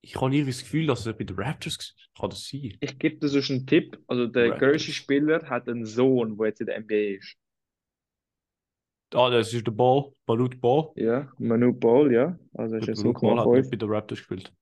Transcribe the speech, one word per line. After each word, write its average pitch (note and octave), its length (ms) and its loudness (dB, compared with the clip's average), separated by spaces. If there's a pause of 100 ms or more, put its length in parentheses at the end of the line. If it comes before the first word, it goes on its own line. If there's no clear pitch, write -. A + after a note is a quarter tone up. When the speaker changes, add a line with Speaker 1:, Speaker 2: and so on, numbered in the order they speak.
Speaker 1:
Ich - 200 -10
habe C3 140 0
irgendwie C#3+ 180 0
das - 80 -8
Gefühl, D#3+ 260 -4
dass A#2+ 200 -2
er A2 80 -6
bei A2 100 -8
den F#2+ 140 -10
Raptors C3+ 400 -8
war. - 420 -18
Kann G2+ 100 -4
das - 180 -14
sein? C3 300 -12
Speaker 2:
Ich - 200 -10
gebe D#3 180 -2
dir D3+ 120 -4
sonst C#3 220 0
einen C3 160 -4
Tipp. E3 400 0
Also B2 200 -2
der A#2+ 240 2
Speaker 1:
Raptors. - 100 -4
Speaker 2:
grösste D3 320 2
Spieler D3+ 560 0
hat B2 200 -6
einen A#2 180 -6
Sohn, A#2 500 2
der G#2+ 120 0
jetzt G#2+ 120 -6
in A2+ 60 -6
der - 100 -6
N A2 100 -12
B G#2 280 0
A G2 40 -12
ist. - 180 -20 (1800)
Speaker 1:
Ah, B2 160 4
das A2 240 2
ist A2+ 120 -2
der A#2 60 -2
Ball, B2+ 400 2 (140)
Manute B2+ 320 0
Ball. D3 380 2
Speaker 2:
Ja, A#2+ 420 -2
Manute A#2 400 2
Ball, B2+ 340 6
ja. C#3 260 2 (140)
Also A2+ 240 -6
ist A2 100 -4
Speaker 1:
Der A2+ 80 -4
Speaker 2:
jetzt G#2 80 -6
Speaker 1:
Manute A#2+ 180 0
Ball A#2 100 4
hat A#2 60 4
Speaker 2:
null A#2 80 2
Komma - 0 -
fünf. A#2+ 180 6
Speaker 1:
nicht C3 80 -4
bei B2 60 -4 (100)
den G#2+ 80 -2
Raptors G#2+ 240 -6
gespielt. - 440 -12